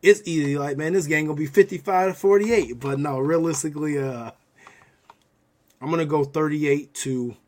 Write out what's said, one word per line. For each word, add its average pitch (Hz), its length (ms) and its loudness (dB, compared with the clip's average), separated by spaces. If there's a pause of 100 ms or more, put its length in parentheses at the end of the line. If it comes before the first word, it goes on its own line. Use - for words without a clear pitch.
it's 208 240 6
easy. 143 320 -2
Like, 143 200 -4
man, 156 160 -2
this 180 140 0
game 156 180 0
gonna 151 100 -4
be 151 120 -4
fifty-five 190 640 2
to - 0 -
forty-eight. 196 680 2
But 139 200 -4
no, 143 200 -2
realistically, 151 760 -2
uh, 123 320 -6 (1500)
I'm 135 80 -8
gonna 165 160 0
go 147 180 0
thirty-eight 147 720 -2
to 123 420 -6 (120)